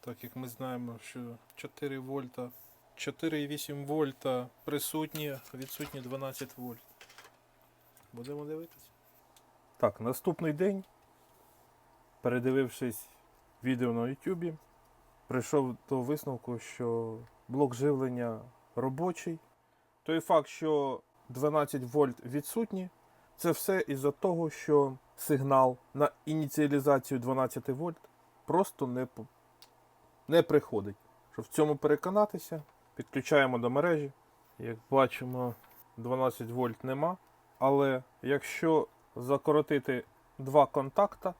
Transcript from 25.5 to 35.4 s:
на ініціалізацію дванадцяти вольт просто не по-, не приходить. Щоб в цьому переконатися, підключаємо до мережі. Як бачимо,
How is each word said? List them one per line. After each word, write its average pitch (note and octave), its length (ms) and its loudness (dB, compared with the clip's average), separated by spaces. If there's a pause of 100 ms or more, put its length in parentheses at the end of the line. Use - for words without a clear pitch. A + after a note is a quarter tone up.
на C#3+ 160 2 (140)
ініціалізацію C#3+ 960 2
дванадцяти C3 520 -2
вольт D#3+ 240 -6 (480)
просто E3 420 0
не B2+ 200 -4
по-, A#2 200 -14 (1040)
не D#3+ 140 6
приходить. G#2+ 540 2 (360)
Щоб - 120 -8
в - 40 -16
цьому D3+ 280 4
переконатися, E3+ 840 0 (320)
підключаємо C3+ 640 2
до A#2 120 0
мережі. D3 420 2 (460)
Як A2+ 200 -8 (120)
бачимо, B2+ 640 2 (420)